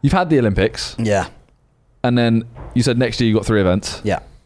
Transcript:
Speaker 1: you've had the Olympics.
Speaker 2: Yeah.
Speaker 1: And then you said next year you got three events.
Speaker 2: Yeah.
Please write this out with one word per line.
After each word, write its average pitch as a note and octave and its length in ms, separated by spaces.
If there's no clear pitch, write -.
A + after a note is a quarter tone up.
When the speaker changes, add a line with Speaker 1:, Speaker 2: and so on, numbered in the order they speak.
Speaker 1:
you've C#3 100
had F#3 160
the D#3 100
Olympics. G#2 600
Speaker 2:
Yeah. G2+ 300
Speaker 1:
And B2 140
then A2+ 280
you B2 80
said A#2+ 160
next A#2+ 240
year A2+ 60
you G#2+ 60
got G#2 120
three G#2+ 160
events. F#2 420
Speaker 2:
Yeah. G2+ 140